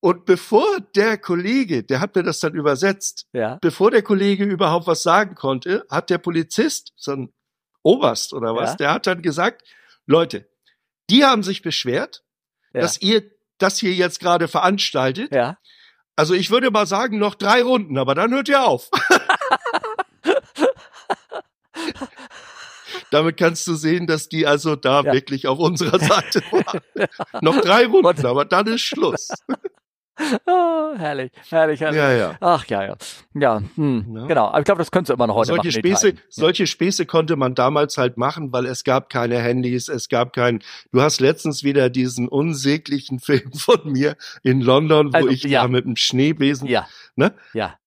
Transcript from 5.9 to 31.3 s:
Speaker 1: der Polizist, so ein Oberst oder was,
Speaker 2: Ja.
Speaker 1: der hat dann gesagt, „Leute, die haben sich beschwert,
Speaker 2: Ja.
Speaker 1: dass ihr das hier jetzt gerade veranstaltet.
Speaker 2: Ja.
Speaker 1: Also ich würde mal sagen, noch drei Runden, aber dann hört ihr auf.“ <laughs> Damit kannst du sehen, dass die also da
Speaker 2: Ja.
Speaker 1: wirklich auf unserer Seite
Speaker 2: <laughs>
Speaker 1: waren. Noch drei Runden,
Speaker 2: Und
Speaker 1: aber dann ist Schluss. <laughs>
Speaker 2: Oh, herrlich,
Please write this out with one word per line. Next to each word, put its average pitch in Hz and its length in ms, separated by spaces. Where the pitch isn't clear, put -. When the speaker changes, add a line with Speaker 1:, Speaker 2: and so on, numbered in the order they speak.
Speaker 1:
der 175 100
Polizist, 170 760
so - 160
ein 135 220
Oberst 151 500
oder 113 220
was, 127 160
Speaker 2:
Ja. 156 60
Speaker 1:
der 147 160
hat - 140
dann 180 140
gesagt, 170 420
„Leute, 143 420
die 254 160
haben 240 180
sich 185 180
beschwert, 151 640
Speaker 2:
Ja. 123 80
Speaker 1:
dass 170 200
ihr 208 220
das 196 220
hier 185 140
jetzt 180 260
gerade 175 280
veranstaltet. 170 880
Speaker 2:
Ja. 135 240
Speaker 1:
Also 156 180
ich 185 180
würde 247 200
mal 214 140
sagen, 208 320
noch 208 180
drei 220 280
Runden, 214 340
aber 135 180
dann 208 180
hört 269 140
ihr 277 180
auf.“ 143 280
<laughs> - 60
Damit 160 260
kannst 170 300
du 170 80
sehen, 165 320
dass 156 220
die 160 180
also 147 280
da 135 260
Speaker 2:
Ja. 139 120
Speaker 1:
wirklich 139 340
auf 135 120
unserer 170 400
Seite 190 460
Speaker 2:
<laughs> - 60
Speaker 1:
waren. - 300
Noch 269 200
drei 202 240
Runden, 277 200
Speaker 2:
Und 160 200
Speaker 1:
aber 131 200
dann 190 220
ist 233 140
Schluss. 220 480
<laughs> - 140
Speaker 2:
Oh, 330 520
herrlich, 143 340